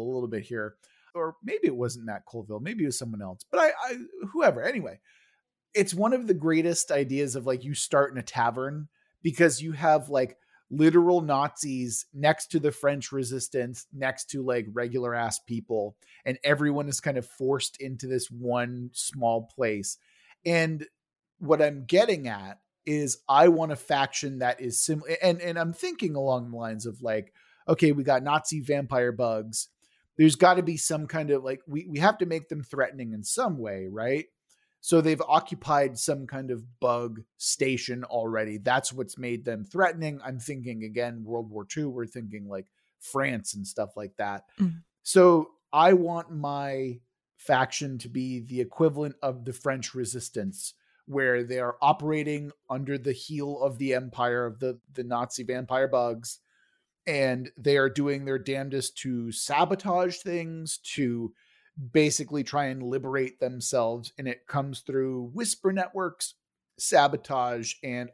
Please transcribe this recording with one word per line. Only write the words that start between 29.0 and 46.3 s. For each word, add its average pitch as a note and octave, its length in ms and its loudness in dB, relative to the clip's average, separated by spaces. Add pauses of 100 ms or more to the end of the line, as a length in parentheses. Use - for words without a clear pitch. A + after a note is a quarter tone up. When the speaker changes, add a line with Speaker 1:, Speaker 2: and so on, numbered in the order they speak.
Speaker 1:
bugs. A2+ 580 -4 (480)
There's D#3 180 8
gotta F3+ 260 8
be E3 160 -4
some D3+ 300 -2
kind D3+ 240 -4
of, C3+ 120 2
like, C3+ 240 -6
we, D#3+ 200 -6
we D3+ 120 -6
have G#3+ 200 6
to F3+ 80 0
make D#3+ 220 -4
them D3+ 140 -6
threatening B2+ 500 -4
in G#2 100 -8
some G#3 340 -2
way, G2 320 -6
right? A#2+ 360 -2 (560)
So E3 200 6
they've D#3 260 2
occupied C#3+ 720 2
some C#3 300 -4
kind C3+ 240 -8
of A#2 280 -10
bug A#2+ 420 -2 (160)
station B2+ 640 -2
already. A2+ 560 -2
That's B2+ 340 0
what's B2+ 240 -8
made A#2+ 280 -6
them G#2+ 200 -6
threatening. E3 580 0
I'm C3 140 -8
thinking, A#2+ 460 -8
again, A#2 400 -4
World A2+ 260 -6
War G#2 160 -10
Two. D3+ 240 -6
We're B2 160 -6
thinking, G#2+ 420 -12
like, G2 200 -10 (320)
France C3 560 -4
and G2+ 100 -8
stuff G#2 320 -8
like G2+ 200 -12
that. G2+ 260 -6 (160)
Speaker 2:
Mm. E3 240 -2 (180)
Speaker 1:
So F3 480 8 (240)
I E3+ 200 8
want E3+ 380 2